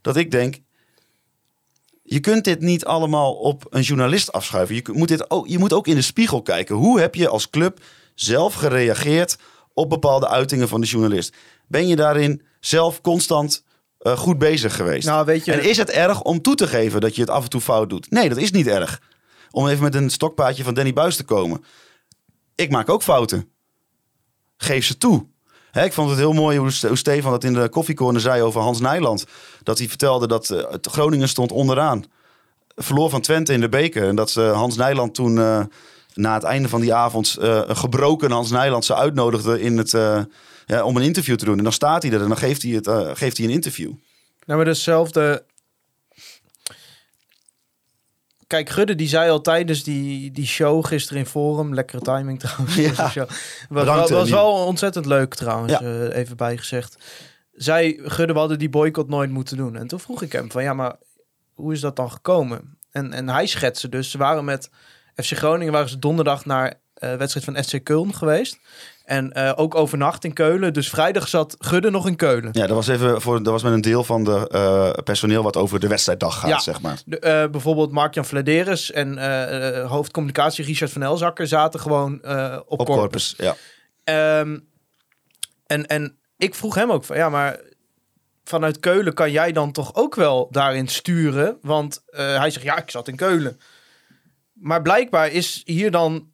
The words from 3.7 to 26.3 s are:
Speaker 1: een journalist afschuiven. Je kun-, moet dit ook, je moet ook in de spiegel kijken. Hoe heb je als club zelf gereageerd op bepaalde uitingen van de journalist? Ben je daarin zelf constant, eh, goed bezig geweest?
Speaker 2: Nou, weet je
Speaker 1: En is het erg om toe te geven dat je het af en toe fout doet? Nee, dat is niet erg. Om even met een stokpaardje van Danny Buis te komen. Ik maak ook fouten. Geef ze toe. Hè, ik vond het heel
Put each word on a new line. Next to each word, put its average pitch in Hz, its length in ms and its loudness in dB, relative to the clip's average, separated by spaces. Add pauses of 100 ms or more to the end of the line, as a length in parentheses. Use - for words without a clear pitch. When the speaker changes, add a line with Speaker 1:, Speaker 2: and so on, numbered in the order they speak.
Speaker 1:
een 135 120 2
journalist 131 500 2
afschuiven. 95 420 -2
Je 117 60 -4
kun-, 113 160 -6
moet 165 120 2
dit 160 220 0
ook, 143 180 0
je 175 100 0
moet 185 140 4
ook 196 140 2
in 165 80 4
de 135 80 2
spiegel 151 400 0
kijken. 95 320 -2
Hoe 196 260 4
heb 170 140 2
je 175 140 2
als - 220 -2
club 175 300 0 (340)
zelf 151 400 0
gereageerd 139 840 2 (360)
op 151 160 0
bepaalde 139 380 2
uitingen 131 400 0
van 110 120 -2
de 113 60 0
journalist? 110 480 0 (340)
Ben 165 200 0
je 170 80 4
daarin 147 460 2 (180)
zelf 165 400 0
constant, 165 640 0 (340)
eh, 120 200 0
goed 175 200 0
bezig 147 380 2
geweest? 87 300 -2
Speaker 2:
Nou, 156 180 2
weet 160 200 4
je 170 80 0
Speaker 1:
En 151 160 2
is 220 80 4
het 214 140 0
erg 180 320 2
om 165 200 0
toe 269 120 4
te 214 120 2
geven 113 340 2
dat 110 140 0
je 117 60 -2
het 117 100 0
af 139 140 0
en 123 60 -10
toe 123 100 -2
fout 110 300 2
doet? 92 200 -8
Nee, 220 180 4
dat 120 100 0
is 196 120 0
niet 180 160 4
erg. 98 340 0 (500)
Om 135 180 0
even 143 140 2
met 143 120 0
een 139 160 2
stokpaardje 135 540 0
van 123 100 -2
Danny 135 180 0
Buis 139 240 2
te - 80 -6
komen. 87 400 0 (920)
Ik 160 160 -2
maak 123 180 0
ook 208 140 2
fouten. 117 480 2 (1040)
Geef 135 300 -2
ze 135 120 -4
toe. 202 280 4 (440)
Hè, 151 140 2
ik 190 80 -2
vond 151 180 0
het 139 80 0
heel 151 140 4